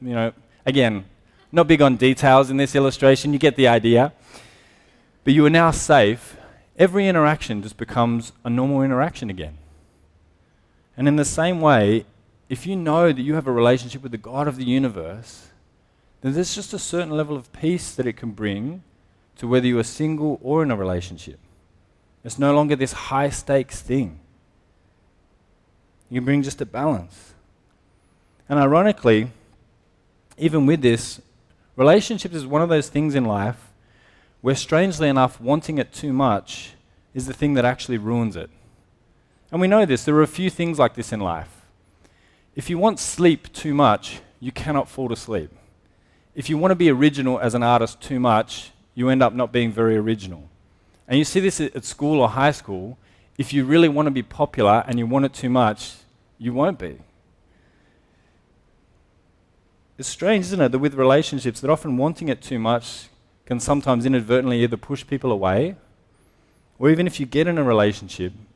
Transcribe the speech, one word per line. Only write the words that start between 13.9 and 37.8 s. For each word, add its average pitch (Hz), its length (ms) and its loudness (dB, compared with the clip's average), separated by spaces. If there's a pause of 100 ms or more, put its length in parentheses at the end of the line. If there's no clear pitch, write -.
with 131 80 -12
the 117 80 -10
God 131 300 -6
of 127 80 -6
the 131 80 -8
universe, 117 880 -6 (680)
then 131 120 -4
there's 175 200 -4
just 208 220 -10
a 190 60 -6
certain 170 300 -6
level 151 260 -4
of 123 160 -14
peace 170 420 -4
that 123 140 -4
it 113 80 -8
can 113 160 -10
bring 107 500 -6 (540)
to 123 100 -10
whether 123 220 2
you 120 100 0
are 113 60 0
single 151 580 -4
or 151 220 0
in 139 80 -2
a 110 40 -4
relationship. 90 640 -8 (840)
It's 117 160 -10
no 143 120 2
longer 147 220 2
this 135 180 -4
high 139 380 -4
stakes - 500 -4
thing. 117 380 -4 (1900)
You 123 100 -6
can 123 40 -6
bring 139 180 0
just 139 180 -8
a 131 60 -8
balance. 113 680 -6 (1120)
And 143 100 0
ironically, 139 720 4 (1080)
even 151 280 0
with 151 160 2
this, 117 380 0 (560)
relationships 175 580 2
is 143 120 -8
one 147 160 0
of 170 60 -2
those 156 200 0
things 147 260 -2
in 131 100 0
life 107 460 -4 (680)
where, 131 140 0
strangely 160 540 0
enough, 131 320 2
wanting 147 380 -2
it 120 120 -4
too 147 220 -8
much 127 600 -2 (400)
is 127 120 -8
the 135 60 -10
thing 147 220 -2
that 123 100 2
actually 123 320 -2